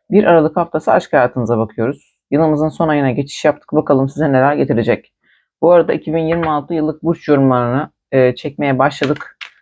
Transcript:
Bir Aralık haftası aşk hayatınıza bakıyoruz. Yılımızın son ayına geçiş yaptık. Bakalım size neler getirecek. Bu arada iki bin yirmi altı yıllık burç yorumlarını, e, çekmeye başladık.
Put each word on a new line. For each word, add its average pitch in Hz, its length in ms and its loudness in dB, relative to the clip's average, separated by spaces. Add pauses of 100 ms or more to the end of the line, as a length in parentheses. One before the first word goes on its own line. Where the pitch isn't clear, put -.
(120)
Bir 208 120 4
Aralık 165 340 2
haftası 165 340 -2
aşk - 220 0
hayatınıza 123 440 0
bakıyoruz. 113 640 -6 (120)
Yılımızın 151 380 0
son 160 180 -4
ayına 143 240 0
geçiş 139 340 -6
yaptık. - 280 -2
Bakalım 139 360 0
size 143 220 -2
neler 135 220 2
getirecek. 117 600 -2 (480)
Bu 165 100 4
arada 170 220 4
iki 156 200 -6
bin 165 60 -2
yirmi 165 300 -2
altı 147 240 -4
yıllık 156 300 -4
burç 165 240 -4
yorumlarını, 135 640 0 (200)
e, 127 240 2
çekmeye 143 440 -4
başladık. 143 580 -4 (240)